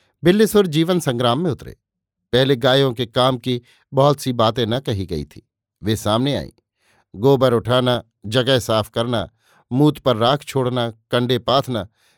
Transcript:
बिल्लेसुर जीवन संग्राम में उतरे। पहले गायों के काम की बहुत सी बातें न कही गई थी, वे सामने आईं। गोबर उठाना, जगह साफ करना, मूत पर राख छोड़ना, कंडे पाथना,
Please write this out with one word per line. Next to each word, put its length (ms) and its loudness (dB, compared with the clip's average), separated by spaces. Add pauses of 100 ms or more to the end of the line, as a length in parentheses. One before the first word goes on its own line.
(240)
बिल्लेसुर 420 4
जीवन 340 0
संग्राम 400 0
में 100 -2
उतरे। 260 -10 (560)
पहले 240 2
गायों 360 2
के 140 -6
काम 320 0
की 240 -6 (300)
बहुत 280 2
सी 120 -4
बातें 340 0
न 140 -2
कही 260 -6
गई 180 -8
थी, 240 -20 (340)
वे 140 -2
सामने 400 -2
आईं। 140 -8 (680)
गोबर 360 4
उठाना, 520 0 (220)
जगह 320 0
साफ 320 -2
करना, 400 -4 (420)
मूत 260 2
पर 180 0
राख 280 0
छोड़ना, 460 -4
कंडे 480 -2
पाथना, 500 -2 (300)